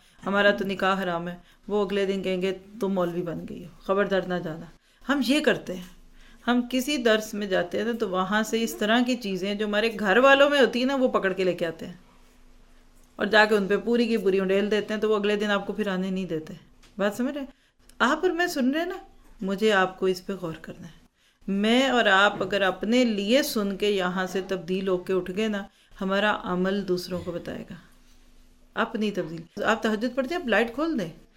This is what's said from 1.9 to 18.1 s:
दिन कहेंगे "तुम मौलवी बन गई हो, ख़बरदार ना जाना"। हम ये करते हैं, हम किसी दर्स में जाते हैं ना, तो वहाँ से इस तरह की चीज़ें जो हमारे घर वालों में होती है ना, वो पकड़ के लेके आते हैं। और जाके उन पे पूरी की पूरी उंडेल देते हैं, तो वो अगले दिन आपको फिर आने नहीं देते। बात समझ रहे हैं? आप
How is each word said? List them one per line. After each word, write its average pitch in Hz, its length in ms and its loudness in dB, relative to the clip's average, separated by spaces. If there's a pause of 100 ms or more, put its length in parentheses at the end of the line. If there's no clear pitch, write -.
दिन 196 160 -2
कहेंगे 185 300 0
"तुम 196 400 -6
मौलवी 175 300 0
बन 170 240 -8
गई - 180 -12
हो, 170 60 -16 (160)
ख़बरदार 190 400 2
ना 180 120 -2
जाना"। 165 340 -10 (340)
हम 277 160 2
ये 262 180 2
करते 196 320 0
हैं, 185 180 -14 (560)
हम 247 160 2
किसी 262 360 -2
दर्स 220 360 2
में 208 140 -4
जाते 180 300 0
हैं 214 60 0
ना, 233 80 -2
तो 220 160 -4
वहाँ 185 340 0
से 220 160 -2
इस 226 200 -4
तरह 220 240 2
की 247 120 0
चीज़ें 196 440 -4
जो 214 80 -2
हमारे 208 220 0
घर 208 300 2
वालों 277 320 8
में 285 100 4
होती 240 200 4
है 254 60 2
ना, 277 100 0
वो 254 120 2
पकड़ 196 240 0
के 185 120 -2
लेके 175 200 0
आते 165 220 -6
हैं। - 240 -18 (1120)
और 202 80 0
जाके 214 260 6
उन 202 140 2
पे 202 100 2
पूरी 233 300 2
की 226 100 2
पूरी 190 220 2
उंडेल 196 300 2
देते 208 240 0
हैं, 214 60 -4
तो 214 80 2
वो 214 80 2
अगले 208 200 0
दिन 208 140 -2
आपको 202 220 -2
फिर 202 160 -4
आने 190 220 -2
नहीं 190 160 -4
देते। 160 300 -8 (420)
बात 202 160 0
समझ 262 200 -4
रहे 285 100 -8
हैं? - 80 -14 (500)
आप 302 220 2